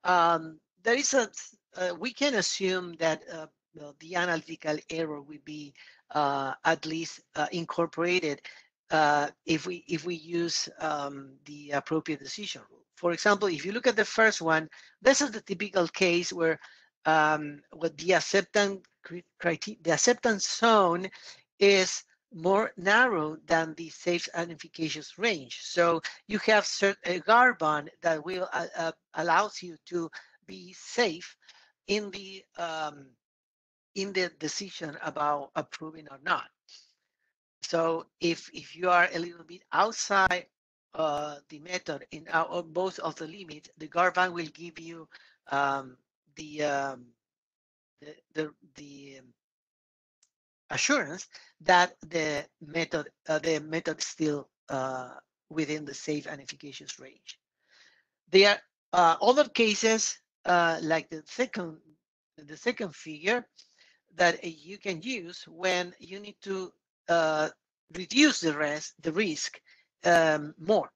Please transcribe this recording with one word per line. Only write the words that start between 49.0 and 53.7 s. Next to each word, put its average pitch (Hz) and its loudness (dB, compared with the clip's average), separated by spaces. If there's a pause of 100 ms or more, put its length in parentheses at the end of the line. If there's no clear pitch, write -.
um, 127 -20 (1400)
assurance 180 -2 (340)
that 180 4 (120)
the 151 -4 (160)
method, 160 -4 (200)
uh, 156 0
the 160 0
method 156 -6